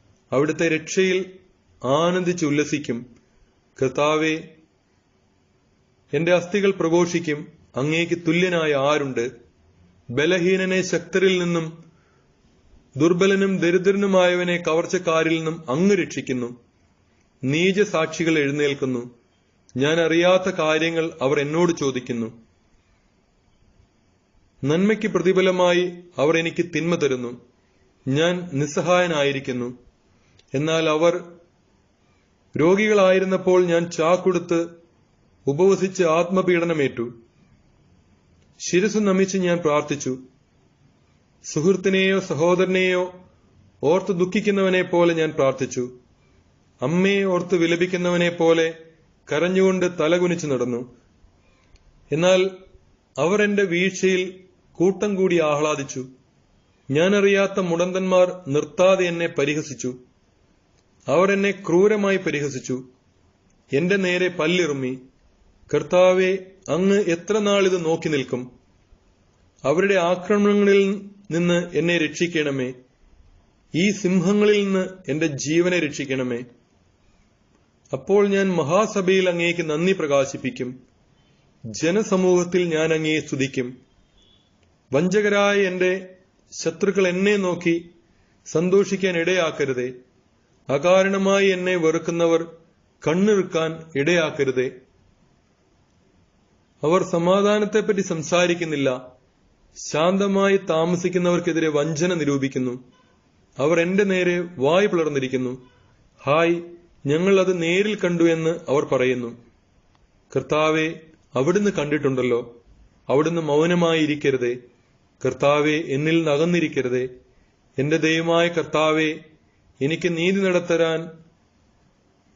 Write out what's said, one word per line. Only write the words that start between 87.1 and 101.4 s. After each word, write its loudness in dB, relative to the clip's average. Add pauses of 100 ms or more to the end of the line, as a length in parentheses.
നോക്കി -2 (560)
സന്തോഷിക്കാൻ 0
ഇടയാക്കരുതേ. -2 (760)
അകാരണമായി 2
എന്നെ 0
വെറുക്കുന്നവർ 0 (640)
കണ്ണിറുക്കാൻ 0 (120)
ഇടയാക്കരുതേ. 0 (2000)
അവർ 2
സമാധാനത്തെപ്പറ്റി 0
സംസാരിക്കുന്നില്ല. -2 (760)
ശാന്തമായി 2
താമസിക്കുന്നവർക്കെതിരെ 0